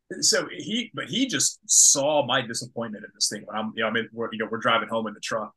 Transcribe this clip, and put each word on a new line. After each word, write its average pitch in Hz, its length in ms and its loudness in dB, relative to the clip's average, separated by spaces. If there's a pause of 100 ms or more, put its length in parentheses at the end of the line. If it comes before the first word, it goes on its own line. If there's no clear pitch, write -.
(200)
so 185 300 2
he, 180 440 -6
but 135 120 -6
he 220 200 0
just - 400 -2
saw 147 580 6
my 135 160 2
disappointment 113 640 -8
in - 100 -16
this - 160 0
thing 104 140 -8
when 107 120 -8
I'm, 107 180 -4
you 110 80 -2
know, 110 60 2
I'm 110 80 -2
in, 113 160 -2
we're, 113 200 -4
you 110 60 -10
know, 110 120 -4
we're 113 80 -4
driving 113 300 2
home 113 180 -2
in 104 80 -6
the - 60 -18
truck, 110 360 -6